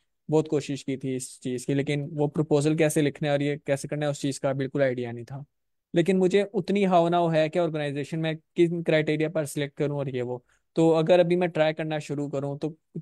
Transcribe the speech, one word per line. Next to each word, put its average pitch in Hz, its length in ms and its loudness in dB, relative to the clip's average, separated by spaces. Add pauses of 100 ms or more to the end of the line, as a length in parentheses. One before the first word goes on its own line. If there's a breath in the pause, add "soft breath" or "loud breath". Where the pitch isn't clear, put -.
(300)
बहुत 156 180 2
कोशिश 143 340 -2
की 135 140 -4
थी 131 200 -4
इस - 240 -10
चीज़ 123 260 -6
की, 139 80 0
लेकिन 143 380 -2
वो 147 160 0
प्रपोजल 151 480 2
कैसे 156 260 2
लिखना 147 260 -2
है 143 60 2
और 143 80 0
ये 143 240 -2
कैसे 139 220 -2
करना 151 180 -4
है, 147 40 0
उस 143 100 -6
चीज़ 139 200 -4
का 139 120 0
बिल्कुल 135 300 -2
आइडिया 123 300 -2
नहीं 120 120 -12
था। 139 200 -14 (500)
लेकिन 175 220 2
मुझे 185 280 4
उतनी 196 400 -2
हाव 175 240 4
नाव 170 240 2
है 156 160 2
कि 165 100 -4
ऑर्गेनाइजेशन 151 600 -4
में 160 180 -4
किन 170 460 0
क्राइटेरिया 156 460 2
पर 160 180 -4
सिलेक्ट 143 300 -6
करूँ 143 220 -2
और 139 100 -4
ये 123 140 -4
वो। 123 220 -6 (300)
तो 165 160 4
अगर 165 300 6
अभी 175 160 2
मैं 180 140 0
ट्राई 156 220 2
करना 156 260 -4
शुरू 143 300 -6
करूँ, 143 300 -6
तो 160 180 -6 (260)